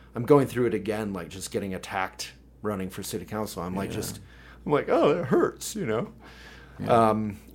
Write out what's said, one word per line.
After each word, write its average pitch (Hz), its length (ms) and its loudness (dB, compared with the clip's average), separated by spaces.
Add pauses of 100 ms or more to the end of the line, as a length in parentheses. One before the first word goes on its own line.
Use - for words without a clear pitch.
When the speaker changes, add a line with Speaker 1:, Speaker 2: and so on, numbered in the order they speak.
(140)
Speaker 1:
I'm 120 100 -4
going 139 220 8
through 120 200 0
it 117 80 2
again, 104 400 -4
like, 85 140 -8
just 92 220 -10
getting 98 240 -4
attacked - 580 -6 (280)
running 95 300 -4
for 101 120 -10
city 95 220 -8
council. 104 380 -6
I'm, 92 140 -6
like, 98 140 -4
Speaker 2:
Yeah. 90 60 -6
Speaker 1:
just, - 240 -6 (460)
I'm 147 60 0
like, 135 180 0
"Oh, 247 200 6 (100)
it - 60 -4
hurts," - 500 0
you 190 100 -4
know? 117 220 0 (720)
Speaker 2:
Yeah. 113 300 6
Speaker 1:
Um, 107 280 -2 (160)